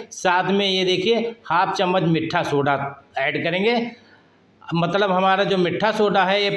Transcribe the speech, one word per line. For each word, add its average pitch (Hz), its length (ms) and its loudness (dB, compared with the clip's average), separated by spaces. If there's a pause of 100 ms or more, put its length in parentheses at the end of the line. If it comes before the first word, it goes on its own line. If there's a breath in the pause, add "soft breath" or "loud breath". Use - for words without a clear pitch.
(120)
साथ 180 380 0
में 202 160 2
ये 190 180 0
देखिए, 185 320 0 (280)
हाफ 185 320 0
चम्मच 185 280 0
मीठा 165 400 0
सोडा 139 340 0 (400)
ऐड 147 260 -2
करेंगे। 190 320 0 (880 loud breath)
मतलब 175 500 0
हमारा 190 320 2
जो 190 140 0
मीठा 180 340 0
सोडा 202 320 2
है, 202 180 2
ये 202 140 0